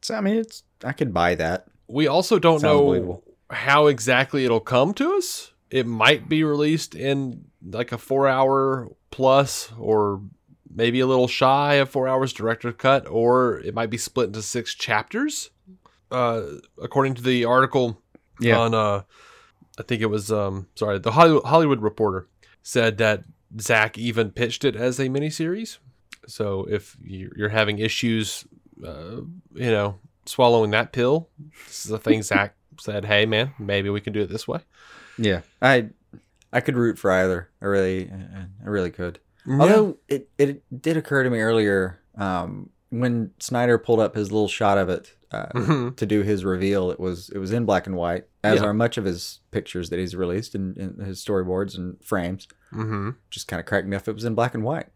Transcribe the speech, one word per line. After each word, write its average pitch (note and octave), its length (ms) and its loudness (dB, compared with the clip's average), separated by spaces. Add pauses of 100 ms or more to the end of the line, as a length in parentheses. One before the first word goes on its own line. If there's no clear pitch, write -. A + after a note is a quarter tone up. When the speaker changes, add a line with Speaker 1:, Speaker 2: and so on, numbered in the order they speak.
Speaker 1:
So, - 140 -6
I G#3+ 60 -4
mean, G3+ 160 2
it's, A3 260 -6 (220)
I B2+ 80 -6
could B2 200 -2
buy F2 220 4
that. E2 300 -2 (240)
Speaker 2:
We C#3+ 180 0
also F3+ 320 4
don't D#3+ 220 6
Speaker 1:
Sounds - 20 -2
Speaker 2:
know D3 220 6
Speaker 1:
believable. F2+ 380 0 (260)
Speaker 2:
how D3 380 4
exactly C3 580 2
it'll A#2 160 2
come C3+ 320 2
to D4+ 240 0
us. - 340 -6 (180)
It B2+ 160 -2
might A#2 440 2
be D#3 160 2
released D3+ 500 0
in, C#3 480 -4 (180)
like, G#2+ 300 -8
a A#2+ 60 -6
four-hour C3+ 920 2 (220)
plus, C3 680 2
or G#2 440 2 (520)
maybe A#2+ 280 0
a B2+ 40 4
little B2+ 220 4
shy C#3 480 4
of C3+ 140 2
four C3 180 -2
hours C3 240 0
director's A2+ 460 -4
cut, C3+ 320 2
or A#2+ 500 4
it - 160 -8
might A2+ 140 -2
be A#2 80 -6
split A#2 300 -2
into G#2+ 140 -8
six A2+ 320 -6
chapters. G#3+ 760 -4 (600)
Uh, A#2 340 -2 (380)
according C3+ 340 0
to B2 60 -14
the B2 240 2
article B2+ 560 2 (380)
Speaker 1:
Yeah. A#2 180 6
Speaker 2:
on, A2+ 160 2
uh, G#2 300 2 (720)
I A2+ 60 -12
think A2+ 180 -4
it A2+ 60 0
was, G#2 240 -2
um, G2 440 -2
sorry, G#2 240 -2
the A2+ 120 -2
Holly-, D#3 320 6
Hollywood C#3+ 380 2
Reporter G#2 460 -2 (360)
said A2+ 360 0
that G#2+ 260 2 (340)
Zack A2 380 2
even A2 340 -2
pitched A#2 320 -4
it B2 140 0
as B2 220 -2
a C3+ 100 -2
miniseries. D#3+ 680 -6 (480)
So G2 440 -6
if G#2 340 -6
you, F#2+ 320 -14
you're G#2 140 -2
having G#2 300 0
issues, A2 640 -2 (380)
uh, E2 380 -14 (320)
you A#2+ 180 -2
know, G2+ 280 0 (260)
swallowing A#2 460 4
that A2 220 0
pill, C#3 360 0 (380)
this - 180 -14
is G#2+ 60 -8
a G#2+ 80 -6
thing G#2+ 240 0
Speaker 1:
<laughs> - 0 -
Speaker 2:
Zack G2+ 320 -2 (240)
said, G#2 260 -6
"Hey, G#2+ 200 4
man, A2 340 0
maybe G2+ 300 -2
we G2+ 120 -2
can G#2 120 -10
do G#2+ 80 -2
it G2 80 -2
this - 180 -10
way." - 120 -6 (580)
Speaker 1:
Yeah, G2 240 0 (200)
I, B2+ 280 4 (640)
I B2 80 0
could C3+ 160 -2
root A#2+ 200 0
for G2 140 0
either. F#2 380 0 (120)
I - 40 -10
really, F#2+ 440 0
I, F#2+ 360 -14 (200)
I G#2 40 -10
really F#2 220 -2
could. F2 280 -10 (260)
Speaker 2:
Yeah. C3+ 140 0
Speaker 1:
Although G3 380 6 (100)
it, C#3 300 -4
it C#3+ 260 0 (180)
did D#3+ 140 0
occur D3 280 0
to B2+ 60 2
me A#2 120 0
earlier, G2+ 580 2 (160)
um, F#2+ 540 -6 (200)
when A#2+ 500 -2
Snyder B2 380 2
pulled A2+ 220 2
up G#2+ 160 2
his G#2 160 -2
little G#2+ 160 2
shot G2+ 300 2
of F#2+ 100 2
it, - 260 -6 (180)
uh, G#2+ 160 -8
Speaker 2:
Mm-hmm. B2+ 480 -2
Speaker 1:
to A2+ 100 -4
do G#2 160 2
his G2 240 -2
reveal, F#2+ 460 0
it - 100 -8
was, F2+ 300 -8
it G2+ 60 -10
was F#2+ 140 -6
in A#2 140 -2
black F#2+ 200 2
and F#2+ 120 -6
white, F2 280 -4 (180)
as G#2+ 180 4
Speaker 2:
Yeah. G#2 60 0
Speaker 1:
are G#2 60 0
much A#2 240 0
of A2 60 -4
his F2+ 380 -6 (100)
pictures F2 380 -6
that E2+ 100 -4
he's F2 160 -6
released F#2 400 -4
and, F#2+ 220 -6
and F#2+ 240 -10
his F#2+ 220 -10
storyboards F#2 540 -2
and F2+ 260 -10
frames. F#2 440 -6 (260)
Speaker 2:
Mm-hmm. A2 360 -6 (200)
Speaker 1:
Just - 200 -14
kinda E2+ 140 -8
cracked G2 240 -2
me G2 100 -4
up. - 100 -8
It A2 60 -6
was G#2+ 120 -10
in A2+ 100 -4
black A#2+ 200 -2
and A2 80 -4
white. C#3+ 320 -6